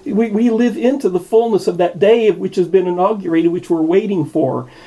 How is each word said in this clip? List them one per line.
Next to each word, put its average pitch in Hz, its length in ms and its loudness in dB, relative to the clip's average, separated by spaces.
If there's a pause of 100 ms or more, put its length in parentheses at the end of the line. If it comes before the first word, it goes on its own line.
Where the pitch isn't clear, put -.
we, 226 260 -2
we 226 200 0
live 220 260 0
into 247 320 0
the 180 120 -2
fullness 220 480 0
of 175 100 -2
that 170 200 -2
day 214 320 4
which 185 260 -4
has 180 120 2
been 180 180 2
inaugurated, 180 640 0
which 170 220 -6
we're 165 120 0
waiting 185 420 0
for 131 440 -4 (180)